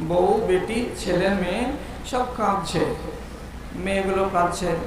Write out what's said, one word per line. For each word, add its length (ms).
বউ, 460
বেটি, 520
ছেলে, 300
মেয়ে 360
সব 140
কাঁদছে। 580
মেয়েগুলো 580
কাঁদছে, 340